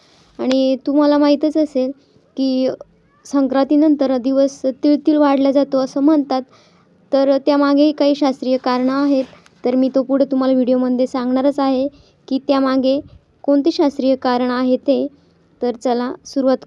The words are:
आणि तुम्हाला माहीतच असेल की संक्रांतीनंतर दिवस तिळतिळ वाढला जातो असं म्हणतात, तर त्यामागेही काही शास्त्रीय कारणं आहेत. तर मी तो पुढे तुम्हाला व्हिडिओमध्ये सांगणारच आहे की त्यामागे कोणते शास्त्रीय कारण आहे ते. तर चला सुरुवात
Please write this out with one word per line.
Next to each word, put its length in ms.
आणि 380
तुम्हाला 300
माहीतच 400
असेल 340
की 320
संक्रांतीनंतर 920
दिवस 480
तिळतिळ 520
वाढला 340
जातो 280
असं 200
म्हणतात, 420
तर 240
त्यामागेही 540
काही 240
शास्त्रीय 420
कारणं 360
आहेत. 300
तर 100
मी 200
तो 80
पुढे 220
तुम्हाला 280
व्हिडिओमध्ये 540
सांगणारच 520
आहे 280
की 200
त्यामागे 540
कोणते 280
शास्त्रीय 440
कारण 360
आहे 260
ते. 300
तर 140
चला 380
सुरुवात 420